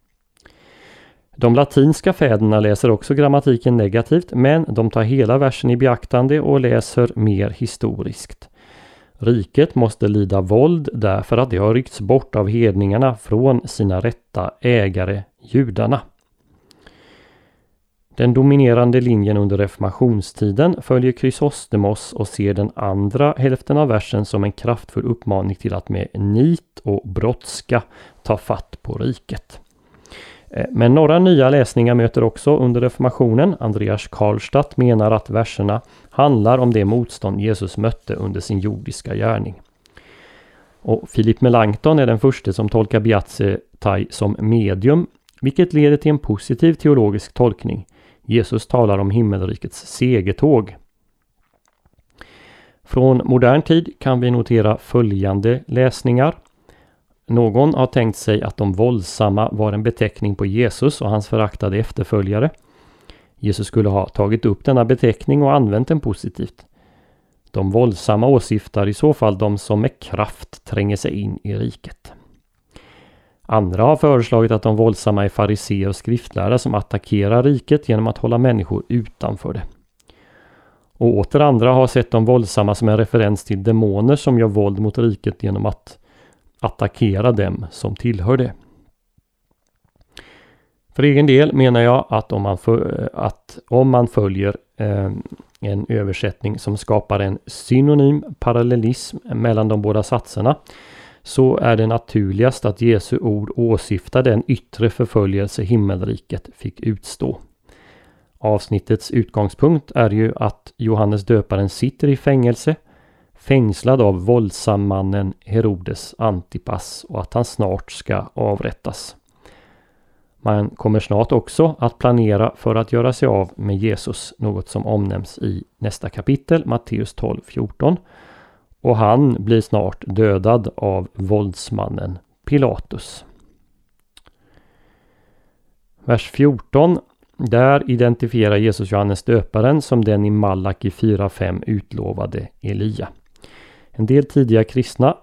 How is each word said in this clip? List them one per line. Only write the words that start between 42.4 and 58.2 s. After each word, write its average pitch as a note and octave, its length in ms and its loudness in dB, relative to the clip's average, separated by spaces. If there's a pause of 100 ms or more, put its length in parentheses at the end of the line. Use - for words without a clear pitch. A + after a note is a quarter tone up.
som G#2+ 160 -4
tolkar A2 300 0
Beatzetai G2 1120 -2
som G#2 300 -4
medium, A2 680 2 (340)
vilket F3 320 0
leder D3 240 4
till D3+ 120 0
en D3 100 2
positiv C#3 540 0
teologisk A2+ 600 2
tolkning. G#2+ 520 -2 (400)
Jesus A2+ 420 -2
talar G#2+ 300 2
om G2 140 -2
himmelrikets G2+ 760 -4
segertåg. B2 880 0 (2000)
Från B2+ 420 2
modern B2+ 360 4
tid E3 380 0
kan C3 200 0
vi B2 120 0
notera A2 460 2
följande G2+ 920 0
läsningar. B2+ 680 0 (920)
Någon A#2+ 460 2
har B2+ 140 0
tänkt A2+ 300 0
sig G#2 240 0